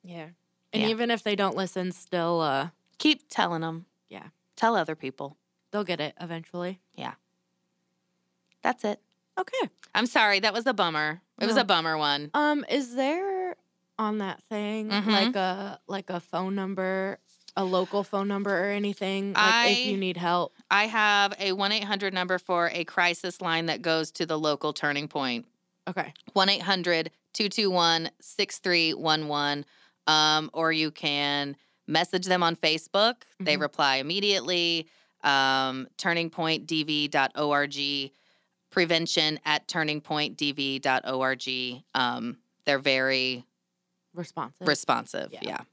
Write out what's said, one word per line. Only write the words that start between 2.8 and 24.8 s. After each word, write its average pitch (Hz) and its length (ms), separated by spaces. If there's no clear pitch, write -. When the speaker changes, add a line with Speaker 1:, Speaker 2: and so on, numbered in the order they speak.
Speaker 2:
Keep - 300
telling 170 340
'em. 165 220
Speaker 1:
Yeah. - 200
Speaker 2:
Tell 226 220
other 160 180
people. 139 400
Speaker 1:
They'll 208 120
get 175 160
it 151 220
eventually. 175 580
Speaker 2:
Yeah. 139 200
That's - 240
it. 208 140
Speaker 1:
Okay. 381 320
Speaker 2:
I'm 220 120
sorry. 214 340
That 208 140
was 220 140
a 254 60
bummer. 160 480
It 202 60
was 226 80
Speaker 1:
No. 277 60
Speaker 2:
a 220 40
bummer 165 320
one. 147 360
Speaker 1:
Um, 294 360
is 247 260
there 359 600
on 214 200
that 196 240
thing, 214 460
Speaker 2:
Mm-hmm. 208 200
Speaker 1:
like, 220 260
a, 190 520
like, 196 220
a 175 100
phone 190 360
number, 190 640
a 196 80
local 185 380
phone 196 240
number 202 240
or 190 200
anything? 202 640
Like, 226 380
if 240 60
Speaker 2:
I 247 120
Speaker 1:
you 196 80
need 185 200
help. 175 360
Speaker 2:
I 202 160
have 208 520
a 196 140
one 196 180
eight 214 120
hundred 202 300
number 180 260
for 170 340
a 170 120
crisis 175 560
line 165 260
that 156 140
goes 160 300
to 170 140
the 160 140
local 151 340
Turning 147 340